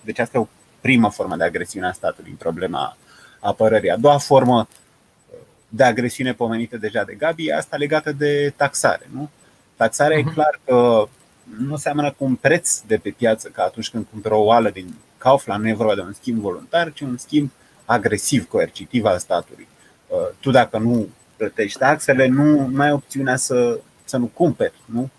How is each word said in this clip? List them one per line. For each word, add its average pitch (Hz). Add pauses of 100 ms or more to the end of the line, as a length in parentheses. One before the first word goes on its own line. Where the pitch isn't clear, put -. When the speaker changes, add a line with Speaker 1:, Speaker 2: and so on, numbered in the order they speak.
Speaker 1:
Deci -
asta 117
e 120
o 107 (340)
primă 117
formă 90
de 82
agresiune 87
a 90
statului 87
în 92
problema 85 (420)
apărării. 104
A 85
doua 143
formă 123 (1000)
de 113
agresiune 123
pomenită 113
deja 107
de -
Gabi 160
e 151
asta 156
legată 151
de 143
taxare, -
nu? 143 (460)
Taxarea 147
Speaker 2:
Mhm. 143
Speaker 1:
e -
clar 151
că 120 (500)
nu 139
seamănă 147
cu -
un 131
preț 160
de 110
pe -
piață, 110
că -
atunci 98
când 110
cumperi 107
o 107
oală 113
din 92 (240)
Kaufland, 127
nu 113
e 113
vorba 107
de 98
un 92
schimb 113
voluntar, 143
ci -
un 127
schimb 143 (340)
agresiv, 107
coercitiv 104
al 92
statului. - (400)
Uh, 92 (220)
tu 139
dacă 104
nu 113 (280)
plătești 104
taxele, 135
nu, 143
nu 135
ai 147
opțiunea 135
să, 123 (240)
să -
nu 120
cumperi, 117 (120)
nu? 120